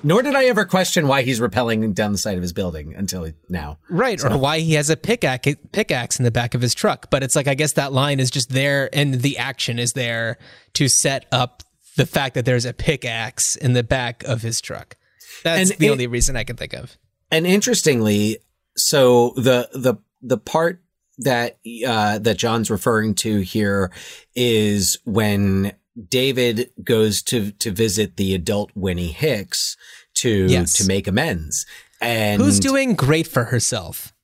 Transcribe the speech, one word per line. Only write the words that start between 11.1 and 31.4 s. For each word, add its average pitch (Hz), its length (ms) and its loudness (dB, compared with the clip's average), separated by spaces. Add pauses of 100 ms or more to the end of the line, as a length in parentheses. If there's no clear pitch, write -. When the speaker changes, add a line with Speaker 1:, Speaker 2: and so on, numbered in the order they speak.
Speaker 2:
up 127 300 -2 (340)
the 165 80 4
fact 139 300 -2
that 127 100 -2
there's 123 220 0
a 117 80 -8
pickaxe 117 840 -2
in 127 160 0
the 123 100 2
back 120 420 -4
of 117 180 -4
his 113 180 -4
truck. - 360 -14 (460)
That's 180 280 2
Speaker 1:
And - 100 -6
Speaker 2:
the 156 60 4
Speaker 1:
it 143 40 4
Speaker 2:
only 127 160 0
reason 120 300 -2
I 110 80 -4
can 120 120 -10
think - 180 -10
of. - 240 -14 (320)
Speaker 1:
And 160 160 0
interestingly, 117 920 2 (380)
so 123 600 6
the, 123 360 2
the, 127 220 0 (260)
the 123 180 -2
part 170 440 -2 (380)
that, 120 360 0 (300)
uh, 107 320 0
that 107 180 2
John's 117 340 -2
referring 110 460 0
to 110 220 0
here 98 520 0 (440)
is 107 680 2
when 101 680 2 (360)
David 123 640 0 (120)
goes 110 400 2
to, 104 300 -2
to - 180 -6
visit 101 460 0
the 95 180 0
adult 101 400 -2
Winnie 87 380 -4
Hicks - 640 -4 (380)
to, 101 320 2
Speaker 2:
Yes. 90 280 2
Speaker 1:
to - 140 0
make 95 180 0
amends. 92 600 -2 (340)